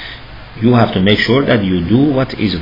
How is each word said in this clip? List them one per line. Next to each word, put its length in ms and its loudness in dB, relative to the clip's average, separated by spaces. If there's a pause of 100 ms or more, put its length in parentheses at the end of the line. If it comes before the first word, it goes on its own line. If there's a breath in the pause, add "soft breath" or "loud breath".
(640 loud breath)
You 100 4
have 220 2
to 60 0
make 180 4
sure 260 0
that 180 2
you 240 -2
do 120 2
what 420 0
is 220 -2